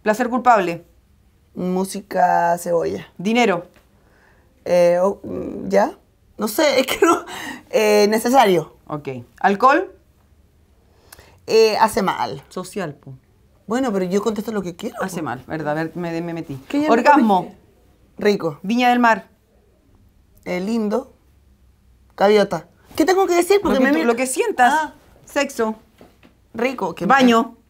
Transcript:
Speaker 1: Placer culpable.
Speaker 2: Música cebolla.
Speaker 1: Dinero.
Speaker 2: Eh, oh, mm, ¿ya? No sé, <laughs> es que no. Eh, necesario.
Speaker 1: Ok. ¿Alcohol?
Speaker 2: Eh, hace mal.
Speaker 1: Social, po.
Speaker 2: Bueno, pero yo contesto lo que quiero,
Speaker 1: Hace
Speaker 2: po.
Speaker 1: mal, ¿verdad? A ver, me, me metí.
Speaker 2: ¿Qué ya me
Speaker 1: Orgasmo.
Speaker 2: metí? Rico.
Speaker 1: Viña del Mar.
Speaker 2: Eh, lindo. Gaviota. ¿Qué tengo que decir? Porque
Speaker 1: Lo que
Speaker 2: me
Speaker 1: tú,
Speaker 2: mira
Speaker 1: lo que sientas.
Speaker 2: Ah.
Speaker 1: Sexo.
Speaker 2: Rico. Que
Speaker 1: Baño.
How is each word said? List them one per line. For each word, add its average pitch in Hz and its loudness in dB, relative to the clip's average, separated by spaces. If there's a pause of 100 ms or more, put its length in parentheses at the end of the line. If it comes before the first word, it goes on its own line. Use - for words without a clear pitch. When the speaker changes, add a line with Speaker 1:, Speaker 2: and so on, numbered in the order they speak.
Speaker 1:
Placer 220 -2
culpable. 208 2 (680)
Speaker 2:
Música 180 -2
cebolla. 170 -4 (100)
Speaker 1:
Dinero. 226 0 (960)
Speaker 2:
Eh, 175 4
oh, 196 -2
mm, - -10
¿ya? 208 0 (400)
No 208 -4
sé, 277 2
<laughs> - -
es 262 0
que - 2
no. 339 2 (440)
Eh, 208 4
necesario. 220 2 (120)
Speaker 1:
Ok. 147 -10 (300)
¿Alcohol? 254 2 (1600)
Speaker 2:
Eh, 220 4
hace 208 0
mal. 139 -4
Speaker 1:
Social, 180 -10
po. - -20 (540)
Speaker 2:
Bueno, 247 -2
pero 185 -2
yo 196 -2
contesto 220 -4
lo 208 -6
que 175 -10
quiero, - -12
Speaker 1:
Hace 180 -8
Speaker 2:
po. 156 -8
Speaker 1:
mal, 127 -10
¿verdad? 151 -6
A 160 -4
ver, 160 -8
me, 170 -6
me 170 -8
metí. 160 -12 (120)
Speaker 2:
¿Qué 294 -2
ya 302 -2
me 233 4
Speaker 1:
Orgasmo. 233 4
Speaker 2:
metí? - -16 (640)
Rico. 190 -2
Speaker 1:
Viña 240 0
del 247 2
Mar. 226 2 (1160)
Speaker 2:
Eh, 180 -6
lindo. 220 -4 (1040)
Gaviota. 196 2 (280)
¿Qué 320 2
tengo 370 2
que 349 0
decir? 370 2
Porque 277 0
Speaker 1:
Lo - 2
que 262 4
Speaker 2:
me 277 2
Speaker 1:
tú, 294 2
Speaker 2:
mira 233 0
Speaker 1:
lo 233 2
que 254 -4
sientas. 269 0
Speaker 2:
Ah. 302 -2 (320)
Speaker 1:
Sexo. 240 -4 (760)
Speaker 2:
Rico. 233 -4
Que 170 -8
Speaker 1:
Baño. 240 4 (120)